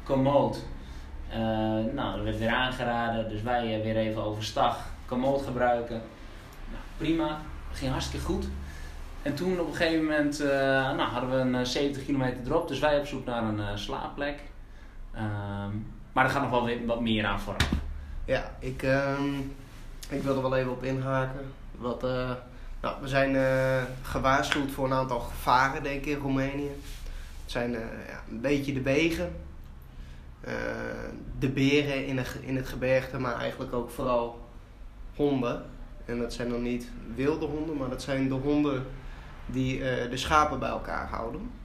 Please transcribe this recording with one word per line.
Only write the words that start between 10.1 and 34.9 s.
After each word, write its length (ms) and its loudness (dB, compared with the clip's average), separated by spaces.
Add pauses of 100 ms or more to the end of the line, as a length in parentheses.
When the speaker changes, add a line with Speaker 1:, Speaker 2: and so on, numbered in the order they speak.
Speaker 1:
eh, 80 2 (480)
nou, 60 2
hadden 280 0
we 60 2
een, 200 4
eh, 100 2
zeventig 400 0
kilometer 400 2
erop, 220 2
dus 120 -2
wij 200 6
op 60 0
zoek 200 -6
naar 180 0
een, 160 0
eh, 160 -2
slaapplek. 640 -4 (760)
Ehm, 580 -4 (400)
maar 140 4
er 60 2
gaat 100 2
nog 100 0
wel 140 4
weer 200 -2
wat 160 0
meer 240 2
aan 140 0
vooraf. 300 0 (560)
Speaker 2:
Ja, 340 0
ik, 240 -6
ehm, 500 2 (760)
ik 140 -2
wil 120 2
er 60 0
wel 140 2
even 160 2
op 120 -4
inhaken. 680 0 (240)
Wat, 260 -4
eh, 280 0 (500)
nou, 200 -2
we 60 -6
zijn, 280 4
eh, 460 4 (200)
gewaarschuwd 680 4
voor 140 0
een 80 4
aantal 260 2
gevaren, 640 4
denk 220 -2
ik, 0 -
in 160 0
Roemenië. 500 0 (720)
Het 80 -10
zijn, 240 0
eh, 60 -4 (260)
ja, 120 -10 (100)
een 120 -6
beetje 320 2
de 80 0
wegen. 540 2 (1040)
Eh, 120 -6 (840)
de 100 4
beren 560 4
in 100 0
de 100 0
ge-, 200 -8
in 100 0
het 120 0
gebergte, 520 2
maar 200 0
eigenlijk 340 -4
ook 160 -2
vooral 580 0 (680)